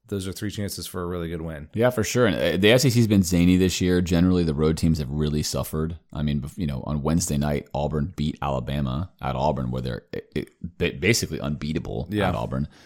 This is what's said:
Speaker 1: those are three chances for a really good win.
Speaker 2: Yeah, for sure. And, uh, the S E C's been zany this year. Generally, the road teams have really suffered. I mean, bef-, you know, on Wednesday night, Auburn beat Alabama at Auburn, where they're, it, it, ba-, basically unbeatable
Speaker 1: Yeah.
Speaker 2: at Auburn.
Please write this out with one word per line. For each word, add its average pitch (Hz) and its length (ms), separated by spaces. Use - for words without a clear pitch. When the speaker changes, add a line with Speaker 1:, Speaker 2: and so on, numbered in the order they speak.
Speaker 1:
those 95 200
are 92 60
three 101 180
chances 90 360
for 90 160
a - 20
really 87 240
good 82 120
win. 78 320
Speaker 2:
Yeah, 117 160
for 110 140
sure. 123 220
And, 90 100
uh, 80 220
the 104 140
S 127 120
E 135 60
C's 117 180
been 101 160
zany 87 320
this 92 240
year. 90 220
Generally, 90 420
the 78 100
road 78 240
teams 80 220
have 65 100
really 76 340
suffered. 80 540
I 73 100
mean, 73 200
bef-, 76 160
you 82 100
know, 65 180
on 73 160
Wednesday 78 360
night, 73 360
Auburn 73 440
beat 73 240
Alabama 69 680
at 65 140
Auburn, 67 360
where 64 100
they're, 62 200
it, - 240
it, - 420
ba-, 85 220
basically 90 400
unbeatable 71 720
Speaker 1:
Yeah. 101 180
Speaker 2:
at 87 60
Auburn. 65 320